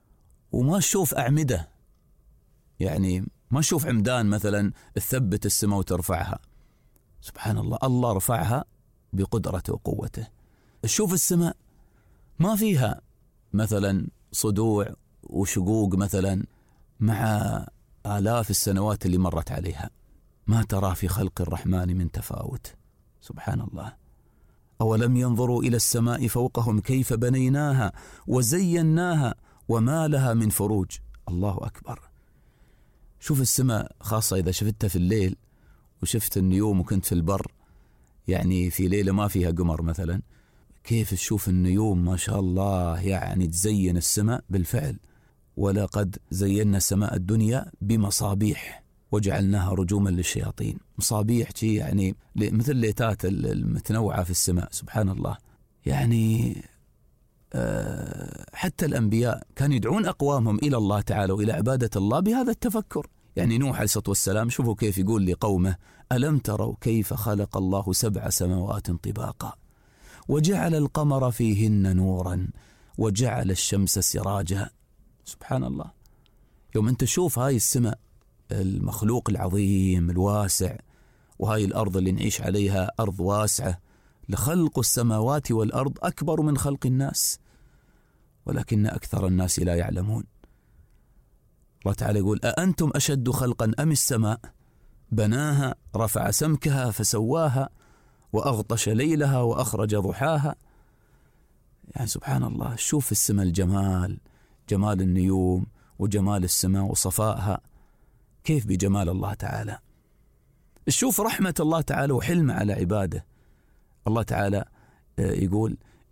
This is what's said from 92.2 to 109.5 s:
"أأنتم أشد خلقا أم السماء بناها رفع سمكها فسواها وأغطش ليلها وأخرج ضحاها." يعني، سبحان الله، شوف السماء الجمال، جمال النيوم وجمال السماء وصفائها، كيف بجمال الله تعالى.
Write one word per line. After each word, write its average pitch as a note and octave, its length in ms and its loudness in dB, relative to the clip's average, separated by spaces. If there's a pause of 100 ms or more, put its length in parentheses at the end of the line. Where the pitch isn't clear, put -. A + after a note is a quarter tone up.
"أأنتم E3 500 2
أشد C3+ 360 0
خلقا A#2+ 480 0
أم D3 120 2
السماء A2+ 500 0 (720)
بناها C3 640 2 (220)
رفع A2 340 0
سمكها C#3 600 0
فسواها B2 800 0 (640)
وأغطش A2 560 -2
ليلها C3+ 520 2
وأخرج A2 560 0
ضحاها." C#3 580 0 (1400)
يعني، A#2 120 -4
سبحان C3 340 -2
الله، A#2+ 340 -6
شوف - 360 -2
السماء G2+ 340 2
الجمال، F#2+ 720 0 (480)
جمال G2+ 320 2
النيوم F#2 640 2 (320)
وجمال G2 460 0
السماء F#2+ 400 0
وصفائها، G2+ 760 -2 (840)
كيف D3 220 0
بجمال G2 420 0
الله F#2+ 260 -2
تعالى. G#2 440 -8 (1080)